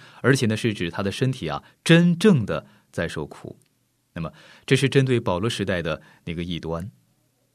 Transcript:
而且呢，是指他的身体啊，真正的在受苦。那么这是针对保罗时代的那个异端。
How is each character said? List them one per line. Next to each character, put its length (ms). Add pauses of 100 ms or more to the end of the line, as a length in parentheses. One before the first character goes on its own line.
(220)
而 120
且 120
呢， 100
是 180
指 160
他 120
的 100
身 180
体 160
啊， 160 (220)
真 340
正 260
的 220 (240)
在 160
受 200
苦。 320 (560)
那 80
么 100 (340)
这 80
是 140
针 160
对 160
保 180
罗 100
时 160
代 180
的 200 (220)
那 100
个 80
异 160
端。 320 (640)